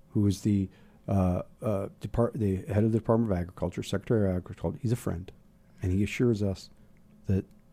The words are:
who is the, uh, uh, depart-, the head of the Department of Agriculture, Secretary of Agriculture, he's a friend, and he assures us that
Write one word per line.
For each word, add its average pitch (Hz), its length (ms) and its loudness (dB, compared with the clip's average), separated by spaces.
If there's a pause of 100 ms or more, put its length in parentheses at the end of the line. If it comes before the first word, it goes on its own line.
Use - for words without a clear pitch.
(100)
who 104 180 2
is 95 140 0
the, 98 260 2 (400)
uh, 92 340 2 (180)
uh, 98 280 -2 (100)
depart-, - 360 -2
the 98 240 0 (140)
head 104 120 4
of 110 80 2
the 113 60 4
Department 113 340 2
of 90 60 0
Agriculture, 87 440 -4
Secretary 101 480 0
of 90 60 0
Agriculture, 87 440 -6
he's 113 120 0
a 117 40 -2
friend, 90 360 -6 (500)
and 95 80 -2
he 98 140 2
assures 117 360 0
us 98 300 -4 (560)
that 98 180 2 (280)